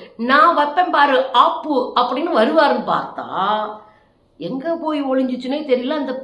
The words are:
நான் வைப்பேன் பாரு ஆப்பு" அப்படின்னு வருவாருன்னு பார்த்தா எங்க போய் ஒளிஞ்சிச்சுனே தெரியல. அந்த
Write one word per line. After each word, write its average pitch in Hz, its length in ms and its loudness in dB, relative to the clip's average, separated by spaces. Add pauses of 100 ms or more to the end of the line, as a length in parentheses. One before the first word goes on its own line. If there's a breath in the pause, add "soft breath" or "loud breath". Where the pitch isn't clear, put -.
(160 loud breath)
நான் 285 380 4
வைப்பேன் 294 360 0
பாரு 285 300 4 (120)
ஆப்பு" 302 440 2 (180)
அப்படின்னு 277 400 0
வருவாருன்னு 262 540 4
பார்த்தா 139 400 -4 (1120 soft breath)
எங்க 294 340 -6
போய் 302 300 -4
ஒளிஞ்சிச்சுனே 262 600 -2
தெரியல. 254 320 -2
அந்த 262 280 -6